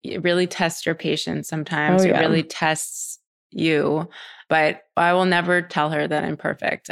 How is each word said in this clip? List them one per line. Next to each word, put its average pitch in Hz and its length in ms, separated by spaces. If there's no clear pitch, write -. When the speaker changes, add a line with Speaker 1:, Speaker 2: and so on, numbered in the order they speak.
Speaker 1:
it - 200
really 175 220
tests 175 400
your 165 80
patience 156 540
sometimes. 156 560
Speaker 2:
Oh, - 20
Speaker 1:
It 175 40
Speaker 2:
yeah. - 100
Speaker 1:
really 160 240
tests - 760
you. 156 600
But 151 320
I 170 160
will 185 120
never 175 360
tell 156 280
her 151 160
that 151 200
I'm 156 100
perfect. - 560